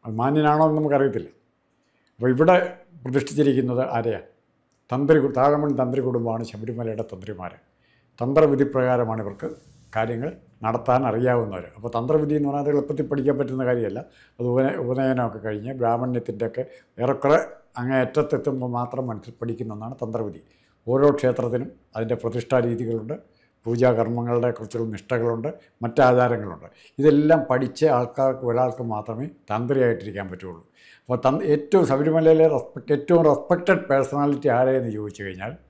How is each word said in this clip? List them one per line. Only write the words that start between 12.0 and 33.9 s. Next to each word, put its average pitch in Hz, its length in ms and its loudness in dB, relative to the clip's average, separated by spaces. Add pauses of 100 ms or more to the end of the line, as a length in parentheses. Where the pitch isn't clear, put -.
എന്ന് 143 100 -2
പറഞ്ഞാൽ 143 160 -4
അത് 147 80 0
എളുപ്പത്തിൽ 143 380 -2
പഠിക്കാൻ 139 280 0
പറ്റുന്ന 131 300 -4
കാര്യമല്ല. 117 320 -2 (380)
അത് 120 140 -4
ഉപന-, 131 300 2
ഉപനയനമൊക്കെ 123 640 -2
കഴിഞ്ഞ് 107 340 -6
ബ്രാഹ്മണ്യത്തിൻ്റെയൊക്കെ 117 840 -2 (400)
ഏറെക്കുറെ 135 360 2 (420)
അങ്ങേയറ്റത്തെത്തുമ്പോൾ 131 1000 -2
മാത്രം 123 320 -6
മനസ്സിൽ 107 320 -12
പഠിക്കുന്ന 113 340 -8
ഒന്നാണ് 117 260 -12
തന്ത്രവിധി. 110 400 -8 (500)
ഓരോ 139 160 6 (100)
ക്ഷേത്രത്തിനും 123 500 -2 (280)
അതിൻ്റെ 113 260 -4
പ്രതിഷ്ഠാ 120 360 -2 (100)
രീതികളുണ്ട്, 113 480 -6 (500)
പൂജാകർമ്മങ്ങളെ 120 880 0
കുറിച്ചുള്ള 113 380 -8
നിഷ്ഠകളുണ്ട്, 117 560 -4 (320)
മറ്റാചാരങ്ങളുണ്ട്. 117 840 2 (320)
ഇതെല്ലാം 147 400 6 (100)
പഠിച്ച 127 300 -2 (160)
ആൾക്കാർക്ക്, 131 540 -2
ഒരാൾക്ക് 123 340 -2 (100)
മാത്രമേ 113 320 -8 (240)
തന്ത്രിയായിട്ടിരിക്കാൻ 113 800 -2
പറ്റുള്ളൂ. 90 320 -16 (400)
അപ്പോൾ 123 240 -4
തൻ-, 139 160 0 (120)
ഏറ്റവും 156 360 4
ശബരിമലയിലെ 160 640 6
റെസ്പെക്ട്, - 420 -6
ഏറ്റവും 165 320 4
റെസ്പെക്റ്റഡ് 175 600 2